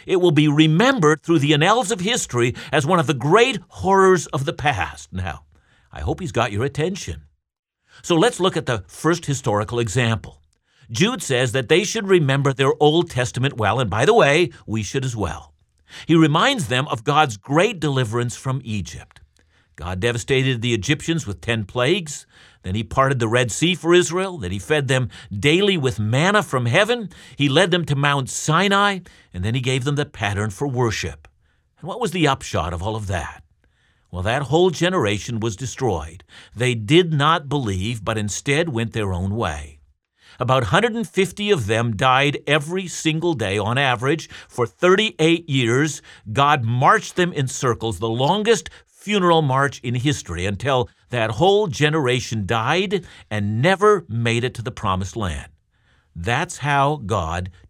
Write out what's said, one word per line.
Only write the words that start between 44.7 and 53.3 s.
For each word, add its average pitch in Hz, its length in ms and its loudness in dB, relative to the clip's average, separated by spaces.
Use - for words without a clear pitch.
years. 135 500 0
God 139 320 2
marched 139 520 2
them 180 180 2
in 139 120 -2
circles, 113 520 -4
the 113 100 -4
longest 185 600 0
funeral 180 560 2
march 139 440 0
in 120 100 -4
history, 113 500 -4
until 120 440 -2
that 113 200 -2
whole 196 380 2
generation 127 760 0
died 165 600 -2